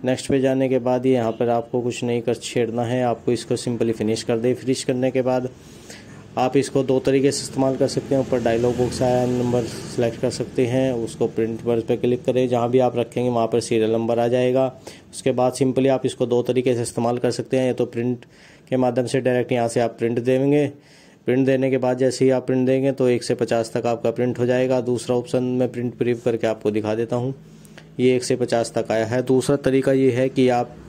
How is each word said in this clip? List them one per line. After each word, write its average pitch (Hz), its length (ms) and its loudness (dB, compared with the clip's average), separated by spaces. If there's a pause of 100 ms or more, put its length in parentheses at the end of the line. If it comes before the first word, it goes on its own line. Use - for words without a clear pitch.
Next 127 240 -2
पे 139 120 2
जाने 131 280 2
के 131 100 2
बाद 127 280 0
ये 131 60 4
यहाँ 117 200 2
पर 117 160 -2
आपको 117 320 0
कुछ 120 240 -4
नहीं 120 180 -2
कर 120 120 0
छेड़ना 117 480 0
है, 123 200 0
आपको 120 300 0
इसको 120 240 -2
simply 117 360 -2
finish 110 300 -2
कर 120 160 -2
दें। 120 160 0
Finish 127 300 -4
करने 127 260 0
के 131 120 0
बाद 127 260 0 (880)
आप 127 180 0
इसको 139 260 2
दो 131 180 2
तरीके 135 320 2
से - 100 -6
इस्तेमाल 135 340 -2
कर 131 120 2
सकते - 260 -2
हैं। 135 80 2
ऊपर 120 200 0
dialog 117 340 0
box 120 260 -2
आया, 123 240 2
number 123 360 0
select - 580 -4
कर 127 100 0
सकते 127 360 -2
हैं, 131 280 0
उसको 117 320 -4
print 113 400 -4
मर्ज 117 160 0
पे 120 140 0
click 123 280 -2
करें, 127 240 2
जहाँ 120 220 2
भी 127 80 4
आप 123 180 2
रखेंगे 123 340 -2
वहाँ 117 160 2
पर 117 140 2
serial 110 320 0
number 113 260 0
आ 117 100 2
जाएगा। 127 380 2 (460)
उसके - 200 -2
बाद 123 220 2
simply 131 340 2
आप 131 180 0
इसको 123 200 -2
दो 120 160 2
तरीके 127 320 0
से 117 80 -2
इस्तेमाल 120 360 -2
कर 123 120 0
सकते 120 260 -4
हैं। 131 100 2
या 123 60 0
तो 117 140 0
print 123 380 -4 (440)
के 131 80 -2
माध्यम 123 300 2
से 135 140 0
direct 123 320 0
यहाँ 117 160 0
से 120 120 0
आप 117 180 -2
print 117 200 -2
देंगे, 135 480 2 (600)
Print 127 200 2
देने 131 240 2
के 131 80 0
बाद 127 200 0
जैसे 131 260 2
ही 131 60 6
आप 127 160 0
print 127 200 0
देंगे 131 260 2
तो 131 160 2
एक 120 140 2
से - 140 -2
पचास 113 400 -2
तक 120 100 -2
आपका 117 240 0
print 123 280 -2
हो 123 80 0
जाएगा। 127 360 2
दूसरा 123 340 -2
option 123 260 -2 (160)
मैं 123 140 0
print 123 260 -6
preview 117 260 -2
करके 117 220 0
आपको 107 240 0
दिखा 107 240 -2
देता 117 220 -2
हूँ, 127 180 -2 (680)
ये 127 160 4
एक 123 80 -2
से 131 120 0
पचास 117 380 0
तक 113 160 -2
आया 110 160 2
है। 120 160 0
दूसरा 131 340 2
तरीका 135 360 2
ये 135 180 4
है 131 180 0
कि 127 200 2
आप 120 260 0 (140)